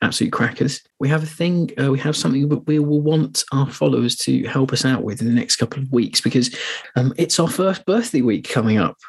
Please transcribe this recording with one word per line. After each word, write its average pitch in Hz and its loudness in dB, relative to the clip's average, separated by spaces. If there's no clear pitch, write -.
absolute - 0
crackers. - -2
We 135 -2
have 156 2
a 156 -4
thing, 170 -2
uh, 139 2
we 135 0
have 151 -2
something 143 2
that - -2
we 151 2
will 147 2
want 151 0
our 135 2
followers 120 0
to 131 0
help 135 0
us 120 0
out 131 0
with 104 -6
in 113 0
the 117 2
next 120 0
couple - -2
of 131 -6
weeks, 117 2
because, 123 0
um, 127 2
it's 165 0
our 165 2
first 185 -2
birthday 202 0
week 113 0
coming 107 2
up. - 0